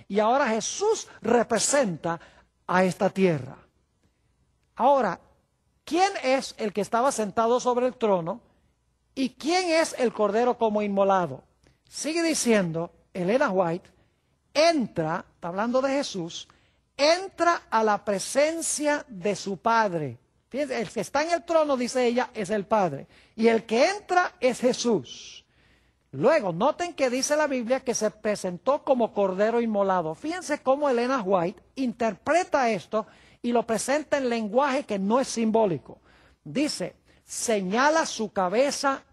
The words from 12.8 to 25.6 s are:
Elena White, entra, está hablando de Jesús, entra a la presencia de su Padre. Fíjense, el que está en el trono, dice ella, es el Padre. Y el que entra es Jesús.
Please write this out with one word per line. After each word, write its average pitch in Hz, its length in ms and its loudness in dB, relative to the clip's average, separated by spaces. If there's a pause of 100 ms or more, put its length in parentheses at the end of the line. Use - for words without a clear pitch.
Elena 214 380 0
White, 180 380 0 (640)
entra, 240 720 0 (120)
está - 120 -12
hablando 226 340 -2
de 269 100 0
Jesús, 196 560 -6 (500)
entra 339 720 2
a 226 140 0
la 208 200 0
presencia 294 1040 -2
de 196 280 -4
su 190 220 -8
Padre. 175 600 0 (320)
Fíjense, 254 320 -4
el - 80 -6
que 220 120 -6
está 277 220 -2
en 330 80 -4
el 339 140 -2
trono, 302 320 2
dice 247 280 0
ella, 240 280 0
es 196 160 -6
el 208 160 -2
Padre. 170 420 0 (280)
Y 220 120 2
el 226 180 2
que 254 260 2
entra 359 500 0
es 247 180 0
Jesús. - 880 -2 (640)